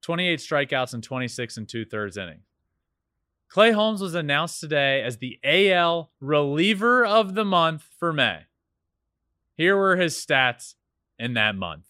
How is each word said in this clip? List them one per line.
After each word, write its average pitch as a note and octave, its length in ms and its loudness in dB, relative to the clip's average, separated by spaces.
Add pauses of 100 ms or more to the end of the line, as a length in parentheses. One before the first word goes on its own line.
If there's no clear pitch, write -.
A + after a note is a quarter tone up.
Twenty-eight E3+ 380 -2
strikeouts C#3 540 -2
and A2+ 100 -10
twenty-six B2 540 -8
and G#2+ 100 -12
two-thirds G#2+ 480 -8
innings. F2 280 -12 (1040)
Clay A3 220 6
Holmes G#3+ 300 0
was F3+ 120 -6
announced D#3 460 -2
today C#3 420 0
as A#2 160 -6
the B2 240 -12
A F#3 300 4
L E3+ 480 0
reliever F#3 840 2
of G#3 280 2
the G#3+ 120 -2
month E3 360 0 (160)
for E3+ 140 -2
May. A2+ 300 0 (1120)
Here F#3 220 2
were F#3+ 180 2
his F3 200 0
stats B2+ 600 0 (420)
in A#2+ 180 -6
that G#2+ 200 2
month. E2+ 340 -8